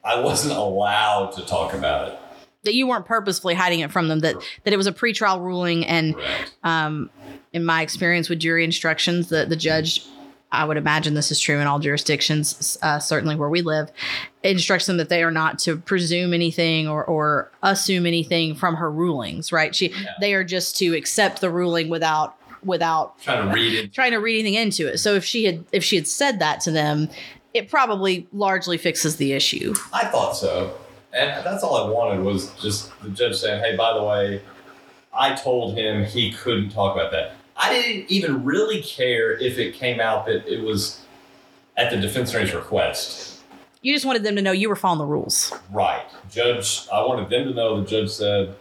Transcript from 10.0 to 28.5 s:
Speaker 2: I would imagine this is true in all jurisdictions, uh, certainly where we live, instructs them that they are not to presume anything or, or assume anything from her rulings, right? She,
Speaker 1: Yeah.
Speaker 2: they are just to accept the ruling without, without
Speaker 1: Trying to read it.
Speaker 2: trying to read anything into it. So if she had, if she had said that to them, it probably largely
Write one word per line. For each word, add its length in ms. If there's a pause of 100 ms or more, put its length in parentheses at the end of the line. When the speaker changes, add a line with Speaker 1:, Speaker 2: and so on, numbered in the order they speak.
Speaker 2:
I 140
would 120
imagine 360
this 180
is 80
true 200
in 80
all 120
jurisdictions, 1000
uh, 180
certainly 360
where 140
we 120
live, 300 (520)
instructs 420
them 120
that 120
they 140
are 80
not 280
to 180
presume 560
anything 540
or, 160
or 480 (120)
assume 420
anything 500
from 200
her 160
rulings, 600
right? 240
She, 140
Speaker 1:
Yeah. 220 (100)
Speaker 2:
they 120
are 100
just 340
to 180
accept 460
the 80
ruling 400
without, 460 (280)
without 580
Speaker 1:
Trying 280
to 40
read 200
it. 200
Speaker 2:
trying 180
to 80
read 200
anything 160
into 320
it. 120
So 160
if 100
she 200
had, 260
if 120
she 120
had 120
said 320
that 220
to 100
them, 380 (440)
it 160
probably 640
largely 440